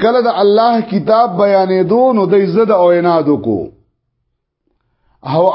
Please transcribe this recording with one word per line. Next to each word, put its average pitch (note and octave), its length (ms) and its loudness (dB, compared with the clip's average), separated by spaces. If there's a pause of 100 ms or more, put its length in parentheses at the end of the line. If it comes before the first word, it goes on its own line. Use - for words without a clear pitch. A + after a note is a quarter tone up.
کله A#3+ 200 0
د A#3 200 -2
الله A3 480 2
کتاب F#3+ 480 0
بیانېدو، F#3+ 760 0
نو G3+ 180 0
دوی G3 140 2 (100)
ضد A3 160 0
او F3+ 200 2
عناد E3+ 360 0
وکړو. A2 340 -2 (1600)
او D3+ 200 -2 (120)